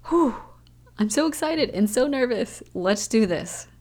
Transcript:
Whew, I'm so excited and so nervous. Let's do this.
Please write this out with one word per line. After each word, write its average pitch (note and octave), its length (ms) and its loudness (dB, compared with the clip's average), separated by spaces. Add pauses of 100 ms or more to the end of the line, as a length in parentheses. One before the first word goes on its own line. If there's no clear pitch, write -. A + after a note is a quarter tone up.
Whew, D#4+ 260 4 (640)
I'm G#3+ 120 2
so D#4 180 2
excited D4+ 420 -2
and G#3 180 2
so B3+ 200 2
nervous. B3 520 -2 (140)
Let's F#3+ 320 0
do A3 180 4
this. F3 440 -4 (120)